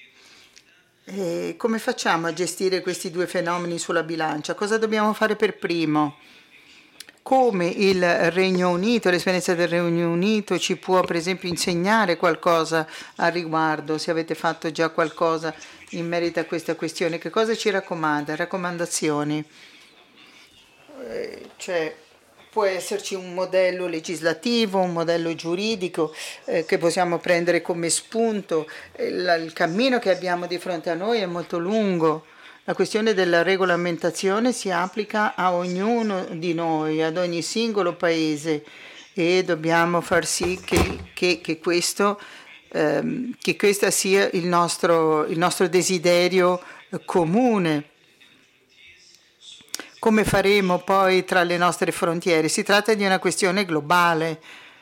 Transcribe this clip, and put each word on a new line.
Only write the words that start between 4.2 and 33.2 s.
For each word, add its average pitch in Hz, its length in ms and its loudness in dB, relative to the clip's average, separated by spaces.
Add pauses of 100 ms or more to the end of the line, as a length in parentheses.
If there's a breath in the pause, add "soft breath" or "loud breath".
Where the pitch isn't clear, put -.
Cosa 208 220 0
dobbiamo 214 360 0
fare 214 240 0
per 202 200 0
primo? 151 600 0 (1040 loud breath)
Come 233 460 2
il 180 640 2
Regno 185 400 2
Unito, 202 400 2
l'esperienza 180 420 0
del 170 140 2
Regno 170 420 0
Unito 190 480 0
ci 185 200 -2
può 185 240 2
per 175 140 -2
esempio 175 320 -4
insegnare 180 680 0
qualcosa 160 680 2 (300 loud breath)
al 170 140 2
riguardo, 156 680 -2
se 156 100 -4
avete 165 240 -2
fatto 160 380 -4
già 160 180 0
qualcosa 160 640 0 (360 loud breath)
in 170 180 -6
merito 170 320 -2
a 160 60 -2
questa 165 280 -4
questione? 165 460 -4
Che 165 100 -10
cosa 220 260 0
ci 214 140 -2
raccomanda? 156 680 -2
Raccomandazioni? 165 1120 -2 (1600 loud breath)
Eh, - 500 -10
cioè, 160 380 -4 (540)
può 220 140 0
esserci 190 500 -4
un 180 220 -8
modello 180 500 0
legislativo, 170 920 -2
un 180 140 0
modello 165 420 -2
giuridico, 175 800 -4 (300 loud breath)
eh, 180 200 -2
che - 140 0
possiamo 170 400 2
prendere 170 420 2
come 170 280 -4
spunto. 196 800 -2 (260 loud breath)
Eh, - 180 -6
la, 180 240 0
il 165 180 -4
cammino 226 460 0
che 196 100 0
abbiamo 180 380 -2
di 175 100 -6
fronte 175 320 -6
a 165 60 -2
noi 220 240 -2
è 190 80 -2
molto 175 320 -6
lungo. 175 680 0 (400 loud breath)
La 180 100 -4
questione 214 400 0
della 175 260 4